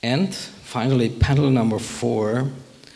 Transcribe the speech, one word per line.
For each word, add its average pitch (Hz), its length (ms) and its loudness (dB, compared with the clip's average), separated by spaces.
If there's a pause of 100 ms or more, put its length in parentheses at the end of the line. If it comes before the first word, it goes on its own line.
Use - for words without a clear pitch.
And 143 320 0
finally, 120 760 -2
panel 139 400 2
number 113 300 2
four 117 680 -2 (460)